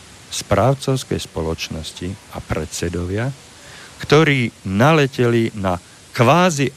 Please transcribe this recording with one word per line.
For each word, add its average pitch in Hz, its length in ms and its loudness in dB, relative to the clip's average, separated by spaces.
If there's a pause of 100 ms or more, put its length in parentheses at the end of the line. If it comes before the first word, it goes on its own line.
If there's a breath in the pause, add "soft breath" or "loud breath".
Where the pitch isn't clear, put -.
(280)
Správcovské 127 880 0
spoločnosti - 1200 -8
a - 80 -12
predsedovia, 87 880 -6 (680 loud breath)
ktorí 143 560 2 (140)
naleteli 120 880 2
na 92 220 -2 (340 loud breath)
kvázi 143 640 2